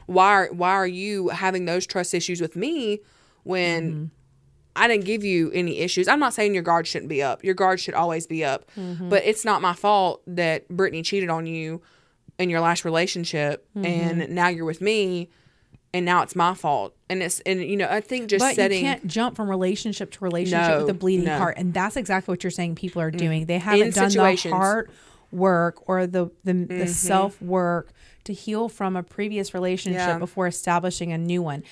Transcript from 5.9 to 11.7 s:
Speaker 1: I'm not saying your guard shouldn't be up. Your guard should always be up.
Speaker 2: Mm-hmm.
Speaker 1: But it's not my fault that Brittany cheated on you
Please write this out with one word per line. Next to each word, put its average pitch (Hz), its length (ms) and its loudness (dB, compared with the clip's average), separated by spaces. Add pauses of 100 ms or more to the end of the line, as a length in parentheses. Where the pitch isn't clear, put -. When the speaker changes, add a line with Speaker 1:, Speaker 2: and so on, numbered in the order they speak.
Speaker 1:
I'm 277 120 4
not 262 140 0
saying 208 200 0
your 185 100 -2
guard 170 240 2
shouldn't 139 220 -8
be 143 140 -2
up. 131 200 -2
Your 190 100 0
guard 185 260 2
should 180 140 -8
always 165 340 -2
be 160 160 -4
up. 139 340 -2
Speaker 2:
Mm-hmm. 180 320 -8
Speaker 1:
But 196 140 4
it's 208 220 0
not 214 160 2
my 180 120 2
fault 196 540 2
that 170 420 -2
Brittany 175 320 0
cheated 185 280 -2
on 165 160 -2
you 165 360 -8 (560)